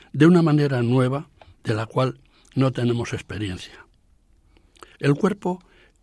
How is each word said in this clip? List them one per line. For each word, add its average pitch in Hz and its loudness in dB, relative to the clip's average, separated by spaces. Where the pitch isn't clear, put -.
de 143 4
una 175 6
manera 147 2
nueva 131 0
de 117 -2
la 110 -6
cual 131 -4
no 131 0
tenemos 120 -4
experiencia. - -10
El 143 0
cuerpo 180 -4